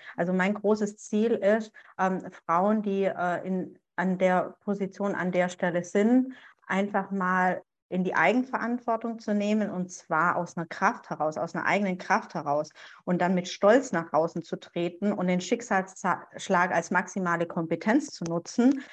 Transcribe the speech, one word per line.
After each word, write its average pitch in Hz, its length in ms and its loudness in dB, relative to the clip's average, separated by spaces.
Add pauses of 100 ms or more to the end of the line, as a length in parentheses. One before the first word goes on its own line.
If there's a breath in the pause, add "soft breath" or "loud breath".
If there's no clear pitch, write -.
(160 loud breath)
Also 180 180 0
mein 185 200 2
großes 208 440 0
Ziel 220 340 0
ist, 220 400 2 (280 loud breath)
ähm, 185 220 0 (240)
Frauen, 202 380 2
die, 196 220 0
äh, 175 400 -2
in, 185 340 -4 (160)
an 180 240 0
der 185 420 2
Position, 202 540 -4
an 180 160 -2
der 180 180 2
Stelle 180 340 -2
sind, 240 500 2 (340 loud breath)
einfach 196 440 -2
mal 185 500 0 (280)
in 185 140 0
die 185 120 -2
Eigenverantwortung 226 1040 0
zu 214 160 -2
nehmen 208 340 0
und 180 220 -4
zwar 165 460 0
aus 170 200 -6
einer 165 80 -4
Kraft - 460 -2
heraus, 156 260 -4
aus - 160 -6
einer - 140 -4
eigenen 185 320 0
Kraft - 340 0
heraus 147 380 -2 (320 loud breath)
und 180 180 0
dann 180 140 2
mit 180 120 -2
Stolz 247 440 4
nach 165 220 -2
außen 165 280 2
zu - 140 -8
treten 175 580 -4
und 190 140 -2
den 180 140 2
Schicksalsschlag 190 1300 0
als 165 160 0
maximale 180 560 0
Kompetenz 170 640 0
zu - 160 -12
nutzen 233 680 0